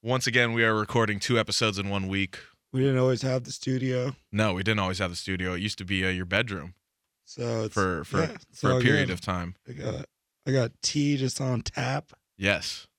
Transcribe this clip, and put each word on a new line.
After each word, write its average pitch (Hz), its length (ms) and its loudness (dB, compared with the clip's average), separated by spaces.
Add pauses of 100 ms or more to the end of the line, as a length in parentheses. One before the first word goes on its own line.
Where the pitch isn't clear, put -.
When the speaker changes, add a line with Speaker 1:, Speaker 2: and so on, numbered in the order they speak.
Speaker 1:
Once 123 240 0
again, 120 260 4
we 117 120 4
are 113 100 4
recording 107 440 2
two 120 200 2
episodes 107 400 0
in 98 100 -4
one 98 200 -2
week. 98 300 -2 (340)
Speaker 2:
We 131 80 0
didn't 135 180 2
always 127 240 2
have 131 220 -2
the 131 80 -12
studio. 131 640 -2 (160)
Speaker 1:
No, 104 240 2
we 95 80 -4
didn't 104 180 2
always 92 180 -2
have 95 120 0
the 87 60 -8
studio. 92 380 -4
It 90 60 -4
used 104 180 -4
to 95 60 -10
be, 92 200 0
uh, 92 60 2
your 92 160 -2
bedroom 95 480 -2 (500)
Speaker 2:
So 117 400 -4
it's, 107 100 -8
Speaker 1:
for, 92 300 2
for, - 160 -2
Speaker 2:
yeah, 160 60 2 (260)
Speaker 1:
for - 180 0
Speaker 2:
so 127 80 6
Speaker 1:
a - 20 2
period 110 240 6
Speaker 2:
again, 92 100 -2
Speaker 1:
of 87 60 -8
time. 90 360 -4 (120)
Speaker 2:
I 127 40 -12
got, 120 320 -6 (420)
I 135 60 0
got 123 180 2 (120)
tea 143 340 2
just 131 240 -2
on 127 220 0
tap. 135 500 -4 (260)
Speaker 1:
Yes. 98 480 -2 (120)